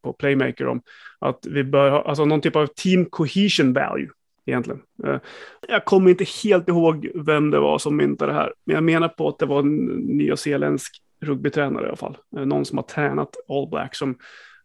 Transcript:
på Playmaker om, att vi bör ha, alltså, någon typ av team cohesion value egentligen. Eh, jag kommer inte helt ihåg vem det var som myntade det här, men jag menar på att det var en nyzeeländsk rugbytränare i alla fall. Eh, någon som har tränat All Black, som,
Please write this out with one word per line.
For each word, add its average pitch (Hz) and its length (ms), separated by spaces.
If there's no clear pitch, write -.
på 127 100
Playmaker 135 540
om, 123 140
att 135 200
vi 143 140
bör 139 260
ha, 143 120
alltså, 151 240
någon 151 160
typ 165 140
av 151 120
team 185 380
cohesion 165 680
value 123 360
egentligen. 123 360
Eh, 139 120
jag 208 180
kommer 190 240
inte 180 160
helt 185 260
ihåg 165 460
vem 151 360
det 147 80
var 147 180
som 147 200
myntade 143 340
det 151 60
här, 143 160
men 156 80
jag 156 100
menar 165 240
på 160 200
att 147 120
det 160 60
var 139 140
en 143 260
nyzeeländsk 147 1080
rugbytränare 143 640
i - 20
alla - 100
fall. - 200
Eh, 139 80
någon 143 200
som - 120
har 139 80
tränat 143 440
All 139 200
Black, 151 260
som, 135 220